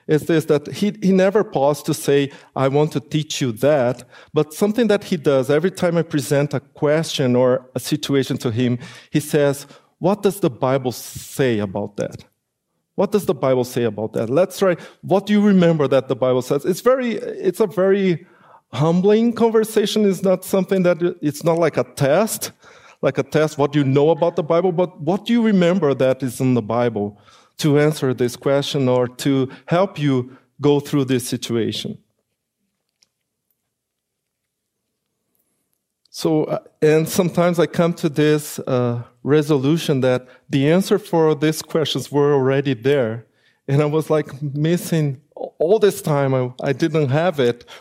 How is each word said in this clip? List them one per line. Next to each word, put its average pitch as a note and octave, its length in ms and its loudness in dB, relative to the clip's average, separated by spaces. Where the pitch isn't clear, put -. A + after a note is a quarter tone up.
is D3 200 0
this, D#3+ 180 2
that D3 260 0
he, G3+ 300 -2
he F#3 100 2
never F#3+ 320 4
paused C#3+ 440 0
to D#3+ 60 0
say, C#3+ 380 0
"I C3+ 120 0
want D3+ 260 0
to C3+ 80 -4
teach - 400 -6
you B2+ 120 -2
that," B2+ 540 0
but D3+ 200 -2
something G#3+ 340 0
that G3+ 180 0
he F#3 120 -4
does C#3 320 0
every D#3 220 2
time E3+ 260 -2
I D#3+ 60 2
present C#3+ 500 -2
a C3 80 -4
question D3 760 0
or B2+ 380 2
a B2+ 60 -4
situation C#3 580 -2
to C3 140 -4
him, A#2+ 280 -2
he D#3 100 0
says, C#3+ 480 0
"What G3+ 240 0
does G3 160 0
the D#3+ 100 2
Bible B2+ 440 -2
say - 680 -4
about G#2 380 -6
that? - 260 -8
What G3+ 180 -2
does G#3 140 0
the F#3+ 80 0
Bible C3 320 0
say B2 180 -4
about G#2+ 300 -4
that? A#2 160 -4
Let's F3 300 0
try, F3+ 180 0
what F#3+ 240 0
do G#3 80 0
you G#3 80 4
remember E3+ 480 4
that C3 180 2
the C3+ 80 -2
Bible B2+ 260 0
says?" C#3+ 220 -2
It's F3 180 -2
very, B3 340 2
it's - 440 -4
a A3 80 2
very F#3+ 580 0
humbling F#3 640 2
conversation. A3 720 0
It's F#3+ 180 0
not F#3 220 0
something F#3+ 380 0
that, F3 180 2
it's D3 220 -4
not E3 140 0
like E3 200 0
a B2+ 60 0
test, D#3+ 680 0
like C#3 160 -2
a C3+ 60 0
test, D#3 340 -2
what C#3 140 0
do D3+ 80 0
you C#3+ 60 2
know C#3+ 240 2
about E3+ 260 0
the F3+ 80 -2
Bible, E3+ 280 0
but E3+ 280 -4
what F#3 260 -2
do A#3 80 0
you A#3+ 80 2
remember F3+ 520 2
that C3 300 0
is B2+ 180 -6
in C3 140 2
the A#2 60 0
Bible A2 560 -2
to D3 220 2
answer D3 340 0
this B2 220 -2
question C#3 540 -2
or B2+ 180 2
to C3 420 -2
help F#3+ 320 -2
you C3 360 -2
go C#3+ 200 4
through C#3+ 260 -2
this B2 220 -2
situation? A#2 680 -4
So, D#3 360 0
uh, - 140 -6
and D#3 260 2
sometimes F3 520 0
I D#3 80 2
come E3+ 260 0
to E3+ 160 -4
this, D3+ 500 0
uh, A#2+ 440 -2
resolution D3 760 2
that B2+ 260 0
the C#3 200 2
answer F#3+ 280 2
for D#3 380 2
these D#3 260 -2
questions C#3 500 -4
were C#3+ 220 2
already C3+ 400 0
there. A#2+ 520 -2
And C#3+ 140 2
I D3+ 40 2
was, D3 240 -2
like, D3+ 320 -2
missing D3+ 800 -2
all F#3 440 0
this G3 220 2
time. C#3 320 0
I, B2+ 180 -2
I C#3+ 100 0
didn't D3+ 360 0
have D#3 300 0
it, A#2+ 260 0